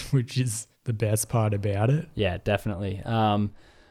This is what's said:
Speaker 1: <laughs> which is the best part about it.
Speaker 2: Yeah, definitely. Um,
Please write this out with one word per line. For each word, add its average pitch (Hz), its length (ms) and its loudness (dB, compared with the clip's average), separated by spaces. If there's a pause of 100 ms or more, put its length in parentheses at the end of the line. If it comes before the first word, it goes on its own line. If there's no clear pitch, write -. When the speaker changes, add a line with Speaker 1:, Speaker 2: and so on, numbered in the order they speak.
Speaker 1:
<laughs> - 100 -12
which 131 280 0
is 120 280 -2 (180)
the 123 100 -2
best 107 340 0
part 110 240 2
about 101 380 0
it. 151 240 0
Speaker 2:
Yeah, 95 280 0
definitely. 98 600 -2
Um, 104 480 2 (380)